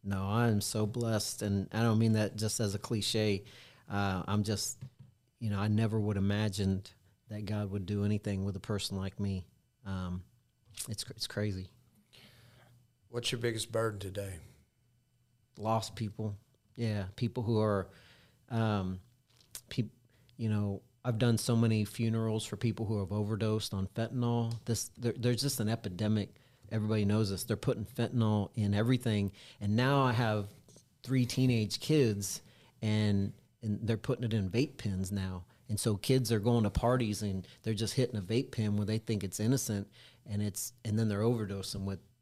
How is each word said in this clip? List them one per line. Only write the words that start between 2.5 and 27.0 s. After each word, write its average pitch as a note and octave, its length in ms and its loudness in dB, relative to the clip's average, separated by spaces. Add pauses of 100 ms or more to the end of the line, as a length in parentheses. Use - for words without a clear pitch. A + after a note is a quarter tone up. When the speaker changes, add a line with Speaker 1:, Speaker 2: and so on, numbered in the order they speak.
Speaker 1:
as G#2 160 0
a G2+ 40 -2
cliche. G#2+ 640 0 (460)
Uh, G2 380 0
I'm G#2 160 2
just, - 360 -4 (600)
you A2+ 100 -4
know, G2+ 100 -2
I G#2 100 0
never G#2+ 280 2
would G#2 200 0
imagined G2 760 0 (380)
that G#2+ 160 -8
God G#2 260 -4
would F#2+ 140 -4
do G2+ 180 0
anything G2+ 400 0
with G2 140 -4
a - 20 -6
person G2+ 380 -4
like F#2+ 220 -6
me. G2 260 -2 (400)
Um, F#2 380 -4 (680)
it's - 160 -8
cr-, - 80 -14
it's - 140 -10
crazy. F#2+ 420 -4 (1400)
Speaker 2:
What's A#2+ 220 -4
your B2 80 -4
biggest A2+ 320 -4
burden A2 280 -2
today? G2 340 -8 (1200)
Speaker 1:
Lost A2 380 0
people. G#2+ 400 -4 (400)
Yeah, G#2+ 300 0 (100)
people A#2+ 280 -2
who A2 180 2
are, G2+ 260 2 (640)
um, G#2 500 0 (680)
peop-, A2 240 -4 (440)
you A2+ 120 -2
know, G#2 320 -2 (220)
I've A#2 160 0
done A#2 180 4
so A#2+ 180 2
many A2 300 4
funerals A2+ 600 -2
for G#2 120 -8
people A2+ 280 0
who G#2 140 0
have F#2 120 -4
overdosed G#2+ 640 -2
on F#2+ 200 -2
fentanyl. A#2+ 680 0
This, - 320 -2
there, A#2+ 180 -2
there's A#2+ 240 0
just C#3 200 -2
an G#2+ 100 0
epidemic. G#2 640 0 (380)
Everybody G#2+ 340 2